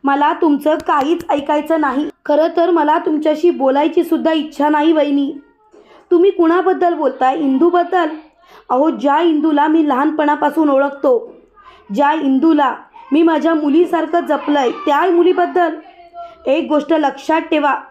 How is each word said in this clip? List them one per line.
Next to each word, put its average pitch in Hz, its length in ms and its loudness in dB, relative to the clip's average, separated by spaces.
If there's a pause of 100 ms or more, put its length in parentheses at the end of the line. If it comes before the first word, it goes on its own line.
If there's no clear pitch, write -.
मला 277 300 0
तुमचं 294 420 0 (120)
काहीच 320 420 0
ऐकायचं 302 520 -2
नाही. 277 280 -4 (160)
खरं 302 220 2 (100)
तर 339 120 2
मला 311 300 2
तुमच्याशी 311 500 0
बोलायची 277 540 0
सुद्धा 320 280 -2
इच्छा 302 380 -2
नाही 302 220 2
वहिनी. 285 420 0 (800)
तुम्ही 359 200 4
कुणाबद्दल 349 640 0
बोलताय? 269 440 -2
इंदूबद्दल? 339 720 0 (640)
अहो, 277 200 2
ज्या 269 300 -2
इंदूला 302 480 0
मी 311 220 2
लहानपणापासून 294 800 0
ओळखतो, 277 640 0 (600)
ज्या 285 200 2
इंदूला 285 600 2 (360)
मी 320 120 2
माझ्या 330 300 2
मुलीसारखं 320 680 0
जपलंय, 294 520 -2
त्या 339 400 0
मुलीबद्दल? 349 640 2 (720)
एक 269 220 0
गोष्ट 302 260 0
लक्षात 311 480 -2
ठेवा 294 340 -2 (160)